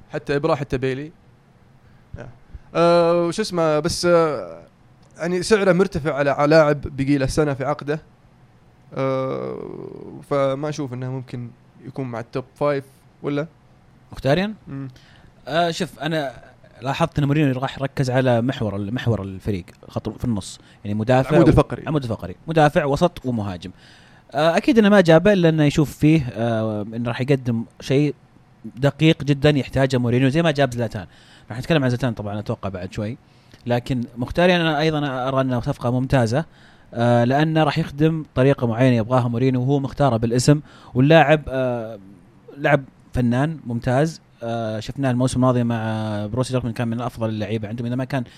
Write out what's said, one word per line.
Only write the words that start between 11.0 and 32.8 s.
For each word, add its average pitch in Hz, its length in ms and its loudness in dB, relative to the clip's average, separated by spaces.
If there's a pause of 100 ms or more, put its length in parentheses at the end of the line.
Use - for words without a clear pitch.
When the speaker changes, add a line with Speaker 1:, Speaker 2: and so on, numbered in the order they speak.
Speaker 1:
ممكن 123 380 -10 (360)
يكون 131 220 -8
مع 117 120 -8
التوب 123 260 -8 (100)
فايف، 147 280 -2 (400)
ولا؟ 147 240 -4 (640)
Speaker 2:
مختاريان؟ 180 420 -2 (140)
Speaker 1:
مم. 135 200 -12 (600)
Speaker 2:
آه، 170 240 0
شوف، 160 280 -8
أنا 147 340 -6 (480)
لاحظت 135 380 -2
إن 143 60 2
مورينيو 139 360 2
راح - 180 -8
ركز 135 300 -4
على 123 320 2
محور 117 340 -4
ال-، 101 180 -6
محور 117 280 0
الفريق، 95 440 -6 (220)
خط - 220 -8
في - 160 -8
النص، 110 340 -4 (260)
يعني 104 100 -4
مدافع 127 340 2
Speaker 1:
العمود 160 180 6
Speaker 2:
و-، - 20 8
Speaker 1:
الفقري. - 380 4
Speaker 2:
عمود 139 180 -2
فقري، 92 300 -8 (120)
مدافع، 160 380 4
وسط، 156 400 0
ومهاجم. 101 460 -6 (640)
آه، 165 240 2
أكيد 226 220 4
إنه 208 100 8
ما 202 120 8
جابه 170 320 6
إلا 175 160 4
إنه 156 140 2
يشوف 147 340 0
فيه، 151 360 4
آه، 110 480 -2
إنه 113 280 -8
راح 117 120 -6
يقدم 123 440 -2 (140)
شيء 143 360 0 (500)
دقيق 143 580 0
جدًا 139 260 2
يحتاجه 135 480 0
مورينيو 123 320 2
زي 151 120 0
ما 170 100 0
جاب 135 220 0
زلاتان. 113 320 -6 (440)
راح 110 100 -10
نتكلم 147 240 0
عن 127 60 0
زلاتان 120 240 -2
طبعًا 104 260 -8
أتوقع 104 300 -8
بعد 92 240 -10